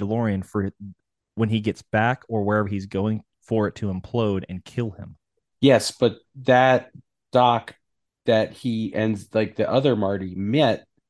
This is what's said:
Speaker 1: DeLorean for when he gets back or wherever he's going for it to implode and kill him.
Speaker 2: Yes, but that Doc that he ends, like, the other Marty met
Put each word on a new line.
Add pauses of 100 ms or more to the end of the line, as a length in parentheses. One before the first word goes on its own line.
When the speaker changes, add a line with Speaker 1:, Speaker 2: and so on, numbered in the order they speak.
Speaker 1:
DeLorean
for (640)
when
he
gets
back
or
wherever
he's
going (180)
for
it
to
implode
and
kill
him. (420)
Speaker 2:
Yes,
but (260)
that (400)
Doc (500)
that
he
ends,
like,
the
other
Marty
met (240)